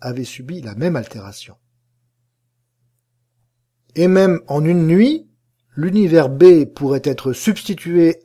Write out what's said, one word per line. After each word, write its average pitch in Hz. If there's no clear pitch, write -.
avaient 127
subi 139
la 107
même 160
altération. 101
Et 170
même 185
en 147
une 170
nuit, 233
l'univers 165
B 156
pourrait 135
être 135
substitué 170